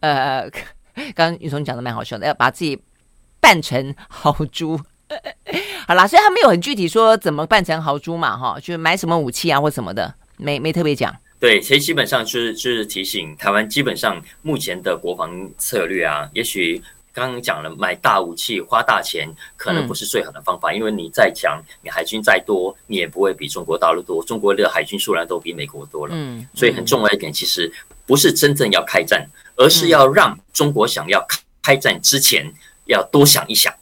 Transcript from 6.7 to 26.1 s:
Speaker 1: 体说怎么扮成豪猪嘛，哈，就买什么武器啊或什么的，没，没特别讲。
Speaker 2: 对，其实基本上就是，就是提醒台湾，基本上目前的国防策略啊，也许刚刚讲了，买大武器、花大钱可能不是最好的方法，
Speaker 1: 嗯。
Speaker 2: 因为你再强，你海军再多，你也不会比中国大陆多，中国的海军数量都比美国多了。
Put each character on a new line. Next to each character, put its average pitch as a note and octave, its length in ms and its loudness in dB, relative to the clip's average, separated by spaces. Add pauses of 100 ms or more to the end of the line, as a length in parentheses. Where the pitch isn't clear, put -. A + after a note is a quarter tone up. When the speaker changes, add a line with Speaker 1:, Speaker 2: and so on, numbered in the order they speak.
Speaker 1:
体 F#3 140 0
说 A3 300 6
怎 D#3 160 -2
么 D3 100 -2
扮 G3+ 180 2
成 D#3+ 200 -4
豪 D3 160 -2
猪 E3 180 -8
嘛， D3 180 -2
哈， A#2 280 -4
就 F3 160 -8
买 D#3+ 180 0
什 F#3+ 100 -4
么 E3+ 120 2
武 C#3+ 120 -2
器 E3 220 -2
啊 C#3 80 4
或 D3+ 100 2
什 B2+ 140 -8
么 F2 80 -10
的， G2+ 220 -6 (240)
没， C#3+ 200 -4
没 D#3 140 -4
特 E3+ 100 -2
别 D3+ 120 2
讲。 A#2 200 -4 (240)
Speaker 2:
对， A2+ 220 4
其 - 140 0
实 D3 60 6
基 D3+ 120 -2
本 C#3 140 0
上 A#2 180 -2
就 A2 60 -10
是， A#2 240 -2
就 B2 160 -4
是 A2+ 160 -2
提 F#2+ 180 -8
醒 D#2+ 320 -8
台 - 140 -2
湾， G#2+ 180 0
基 C#3+ 140 -2
本 G2 120 -2
上 G2 240 -4 (220)
目 D3+ 160 -4
前 F#2 240 -6
的 F2+ 160 -2
国 F2 180 -6
防 E2 160 -8 (280)
策 G#2 260 -2
略 F2 180 -4
啊， D2+ 300 -4
也 A2+ 100 -4
许 F2+ 400 -4 (300)
刚 B2+ 180 -6
刚 B2 120 -10
讲 D#2+ 200 -4
了， D#2 140 -10
买 F2+ 200 -4
大 G2+ 260 0
武 E2+ 120 -8
器、 G2+ 240 -6
花 A2+ 240 -2
大 G#2 200 0
钱 D#2 260 -6 (260)
可 - 200 -6
能 D3+ 120 -2
不 A#2+ 60 -8
是 - 140 -10
最 G#2 180 -2
好 D#2 60 -16
的 D2 100 -18
方 F2 180 -4
法， D#2+ 120 -4
Speaker 1:
嗯。 F2 60 -4
Speaker 2:
因 A2 60 -6
为 G#2+ 80 -2
你 F2 220 -6
再 G#2 180 4
强， D#2 320 -6 (200)
你 D#2+ 80 -14
海 E2 120 -4
军 G#2+ 200 -6
再 G2 240 2
多， F#2+ 280 -2 (120)
你 G#2+ 100 -6
也 F2 100 -2
不 D#2+ 140 -8
会 G2 140 2
比 D2 120 -12
中 F2 160 -10
国 D#2+ 140 -4
大 E2 160 2
陆 E2+ 80 -2
多， E2 240 -6
中 A2+ 160 -6
国 G2+ 140 2
的 G2+ 120 0
海 - 160 -2
军 G2+ 160 -8
数 G2+ 140 -4
量 E2+ 140 -2
都 F2 120 -6
比 E2+ 140 -10
美 D2 140 -10
国 C#2+ 180 -16
多 D2 220 -10
了。 D#3+ 100 -8